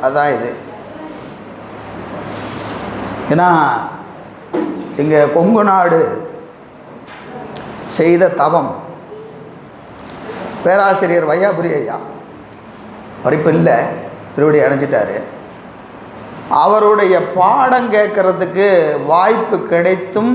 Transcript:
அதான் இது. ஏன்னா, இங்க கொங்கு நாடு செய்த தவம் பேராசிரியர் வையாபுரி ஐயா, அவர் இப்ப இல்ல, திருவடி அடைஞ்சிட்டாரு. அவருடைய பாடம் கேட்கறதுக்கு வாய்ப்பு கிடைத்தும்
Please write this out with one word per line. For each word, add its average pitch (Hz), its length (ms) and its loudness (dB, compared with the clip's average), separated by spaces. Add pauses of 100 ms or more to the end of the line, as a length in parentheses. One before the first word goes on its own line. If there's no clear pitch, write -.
அதான் 143 300 2
இது. 117 140 -4 (2750)
ஏன்னா, 175 160 4 (1500)
இங்க 156 140 2 (180)
கொங்கு 208 300 4
நாடு 180 360 4 (2000)
செய்த 170 260 4 (160)
தவம் 151 320 2 (1900)
பேராசிரியர் 185 680 4
வையாபுரி 170 460 0
ஐயா, 113 200 -4 (1200)
அவர் 139 180 2
இப்ப 160 120 2
இல்ல, 165 200 4 (640)
திருவடி 151 300 4
அடைஞ்சிட்டாரு. 135 520 0 (1500)
அவருடைய 208 500 6 (240)
பாடம் 247 540 4
கேட்கறதுக்கு 190 720 2 (460)
வாய்ப்பு 202 440 2 (160)
கிடைத்தும் 185 640 0